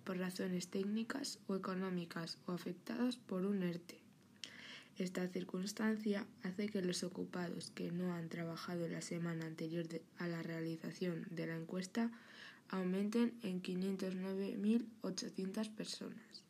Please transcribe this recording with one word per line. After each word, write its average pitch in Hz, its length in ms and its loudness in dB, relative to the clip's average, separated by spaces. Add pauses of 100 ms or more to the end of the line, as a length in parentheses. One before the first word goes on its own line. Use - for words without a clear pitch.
por 185 140 -2
razones 180 520 0
técnicas 208 760 0
o 196 100 2
económicas 185 920 0
o 180 60 0
afectadas 233 640 0
por 185 280 0
un 202 160 4
erte. 170 380 0 (960)
Esta 185 300 0
circunstancia 208 1000 0 (160)
hace 190 260 0
que 202 140 0
los 180 220 2
ocupados 180 680 -2
que 175 220 -2
no 180 220 2
han 170 140 -2
trabajado 165 600 -2
la 165 140 -2
semana 170 440 0
anterior 165 420 -2
de, 165 140 -4 (160)
a 175 100 0
la 170 140 0
realización 165 880 -2
de 165 160 -2
la 165 100 -2
encuesta 185 560 0 (580)
aumenten 202 640 4 (100)
en 180 180 0
quinientos 185 540 2
nueve 190 420 0
mil 214 300 6 (140)
ochocientas 190 680 -2
personas. - 800 -8